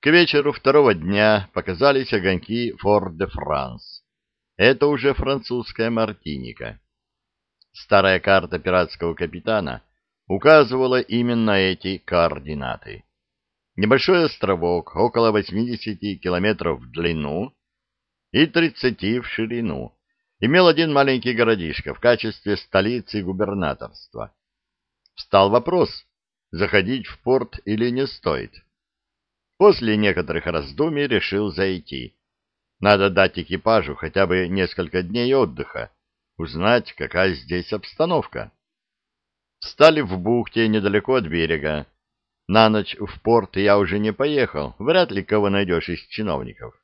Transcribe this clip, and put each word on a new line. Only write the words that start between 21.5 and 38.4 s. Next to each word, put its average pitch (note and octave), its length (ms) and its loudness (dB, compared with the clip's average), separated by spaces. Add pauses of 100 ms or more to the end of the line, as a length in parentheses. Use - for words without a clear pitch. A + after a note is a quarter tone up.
в - 60 -16
качестве A2 560 0
столицы G#2 680 -2
губернаторства. F2+ 1120 -6 (800)
Встал G2 360 2
вопрос, C#3+ 560 0 (440)
заходить G2+ 560 0
в - 140 -18
порт A#2+ 460 -2
или A2 240 -2
не C3 160 -2
стоит. C#2 480 -6 (1000)
После A#2+ 400 4
некоторых F2 500 0
раздумий F2 600 -4
решил G#2 440 -2
зайти. E2+ 680 -6 (640)
Надо G2 300 4
дать F#2 280 2
экипажу F2 560 -2
хотя F#2+ 320 -2
бы F2+ 220 0
несколько F#2 540 -4
дней A#2+ 320 -2
отдыха, C#2+ 560 -4 (480)
узнать, E2+ 560 -2
какая F2+ 400 -2
здесь D2 400 -8
обстановка. B2+ 800 -6 (1080)